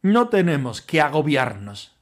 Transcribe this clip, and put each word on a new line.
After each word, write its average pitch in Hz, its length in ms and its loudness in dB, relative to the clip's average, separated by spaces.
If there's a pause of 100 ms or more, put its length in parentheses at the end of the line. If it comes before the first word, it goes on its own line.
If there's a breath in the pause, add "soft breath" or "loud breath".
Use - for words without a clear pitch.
No 233 280 4
tenemos 156 520 0
que 160 200 0
agobiarnos 131 1000 -2